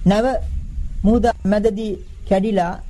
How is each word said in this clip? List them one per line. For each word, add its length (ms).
නැව 220
මුහුද 260
මැදදී 580
කැඩිලා 560